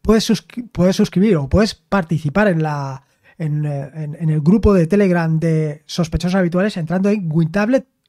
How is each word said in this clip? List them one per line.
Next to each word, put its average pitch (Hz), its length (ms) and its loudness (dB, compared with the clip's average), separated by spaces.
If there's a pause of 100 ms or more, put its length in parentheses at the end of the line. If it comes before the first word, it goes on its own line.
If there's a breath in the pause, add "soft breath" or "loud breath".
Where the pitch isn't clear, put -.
Puedes 220 280 2
suscri-, 226 420 -4
puedes 185 240 2
suscribir 208 400 2
o 139 140 -2
puedes 208 260 2
participar 175 720 -2
en 160 160 0
la, 139 400 -6 (340 soft breath)
en, 151 280 -4
eh, 143 280 -6
en, 151 240 -10
en 160 120 -2
el 151 100 0
grupo 196 340 2
de 170 140 4
Telegram 175 500 2
de 156 480 -2
sospechosos 170 500 -4
habituales 185 420 0
entrando 185 320 -2
en 196 200 -2
Wintablet 196 600 0 (200)